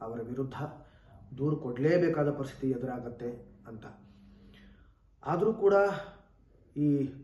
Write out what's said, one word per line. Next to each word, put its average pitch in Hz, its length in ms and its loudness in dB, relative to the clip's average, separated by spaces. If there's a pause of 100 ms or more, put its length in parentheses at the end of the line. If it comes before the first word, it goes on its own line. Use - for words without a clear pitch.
ಅವರ 117 200 -8
ವಿರುದ್ಧ 123 360 -8 (800)
ದೂರು 147 180 0
ಕೊಡಲೇಬೇಕಾದ 147 760 2
ಪರಿಸ್ಥಿತಿ 135 400 -4
ಎದುರಾಗತ್ತೆ 120 600 -6 (360)
ಅಂತ. 113 180 -14 (1400)
ಆದರೂ 175 300 2
ಕೂಡ 196 200 6 (1040)
ಈ 143 300 2 (160)